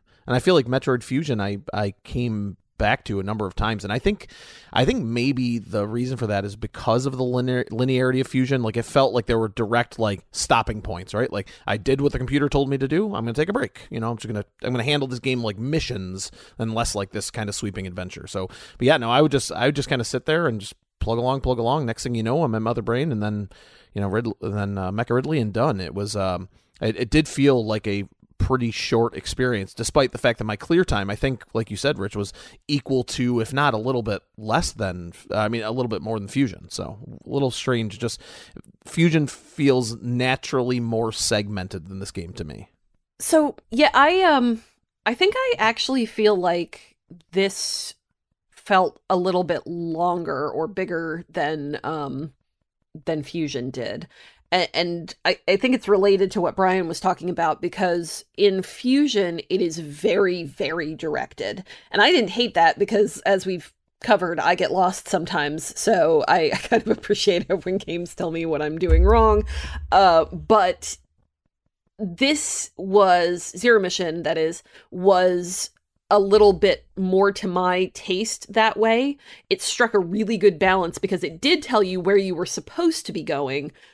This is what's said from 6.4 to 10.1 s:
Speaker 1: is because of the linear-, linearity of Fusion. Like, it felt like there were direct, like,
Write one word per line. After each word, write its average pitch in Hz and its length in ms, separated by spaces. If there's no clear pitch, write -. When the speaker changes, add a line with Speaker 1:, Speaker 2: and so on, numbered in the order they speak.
Speaker 1:
is 101 120
because 117 500
of 135 100
the 127 60
linear-, 127 420
linearity 127 560
of 131 60
Fusion. 131 360
Like, 113 140
it 117 80
felt 135 300
like 120 120
there 113 120
were 113 100
direct, 117 500
like, 104 340